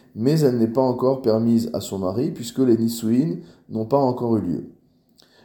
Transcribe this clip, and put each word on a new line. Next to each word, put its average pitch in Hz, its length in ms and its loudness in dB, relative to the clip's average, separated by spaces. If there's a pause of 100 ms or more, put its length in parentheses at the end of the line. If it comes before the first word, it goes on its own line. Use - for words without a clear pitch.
(160)
mais 143 240 2
elle 123 180 2
n'est 110 80 4
pas 120 160 0
encore 127 400 0
permise 117 500 2
à - 80 -4
son 98 200 -8
mari, 113 320 -2
puisque - 260 -10
les 127 180 4
Nisuin 117 600 0 (320)
n'ont 110 180 -6
pas 139 120 2
encore 120 400 0
eu - 20 0
lieu. 85 240 -4 (800)